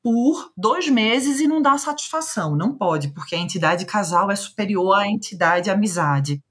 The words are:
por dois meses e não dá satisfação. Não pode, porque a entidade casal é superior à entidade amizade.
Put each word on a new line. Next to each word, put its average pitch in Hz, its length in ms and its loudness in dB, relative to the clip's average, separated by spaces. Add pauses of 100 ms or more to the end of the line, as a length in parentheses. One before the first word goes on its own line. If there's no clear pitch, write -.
por 240 560 0
dois 285 320 0
meses 262 520 2
e 302 80 4
não 311 120 2
dá 277 160 4
satisfação. 294 760 -4
Não 180 180 0
pode, 160 360 -2
porque 151 260 -10
a 165 40 -2
entidade 175 460 0
casal 180 460 0
é 196 60 0
superior 196 580 0
à 202 140 2
entidade 180 600 0
amizade. 151 720 0 (100)